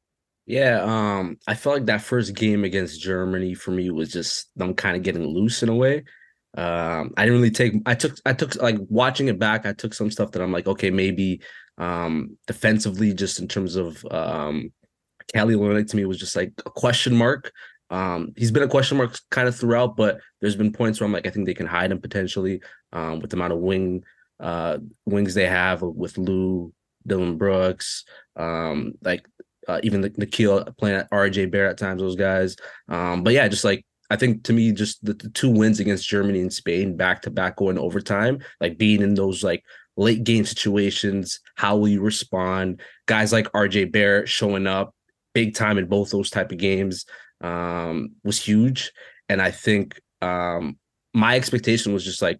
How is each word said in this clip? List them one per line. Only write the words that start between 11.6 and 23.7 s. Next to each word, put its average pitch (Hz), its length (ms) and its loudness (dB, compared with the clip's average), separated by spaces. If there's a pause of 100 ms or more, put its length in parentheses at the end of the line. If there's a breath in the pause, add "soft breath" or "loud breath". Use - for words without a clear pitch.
um, 82 580 -4 (100)
defensively, 107 680 0
just 92 260 -4
in 87 80 -8
terms 92 260 -4
of, 87 360 -6
um, 78 600 -4 (600)
Kelly 113 220 2
Olynyk 104 340 2
to - 80 -2
me 101 80 2
was 92 140 -4
just, - 180 -6
like, 92 160 -2 (140)
a - 40 -12
question 123 460 2
mark." 127 360 2 (360 loud breath)
Um, 90 480 -4
he's 113 140 0
been 143 120 4
a 135 60 2
question 135 300 2
mark 123 200 -2 (120)
kinda 123 200 2
throughout, 117 460 2
but 104 240 2 (220 loud breath)
there's 104 120 0
been 107 200 0
points 110 260 0
where 107 60 -2
I'm 104 80 0
like, 87 120 -4
"I 92 40 -4
think 98 160 -4
they 90 80 -2
can 85 120 -6
hide 87 240 0
him 92 120 -4
potentially," 95 580 -4 (320 loud breath)
um, 82 280 -6
with - 100 -10
the - 60 -6
amount 87 180 -2
of 85 60 -4
wing, 92 440 -2 (340 soft breath)